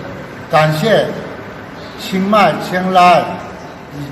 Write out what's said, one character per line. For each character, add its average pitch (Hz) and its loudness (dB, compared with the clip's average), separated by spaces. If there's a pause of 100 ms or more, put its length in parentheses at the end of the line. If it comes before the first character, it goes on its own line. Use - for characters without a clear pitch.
(520)
感 156 4
谢 185 2 (920)
清 190 -2
迈、 196 4 (180)
阡 180 0
拉 180 8 (800)
以 143 -8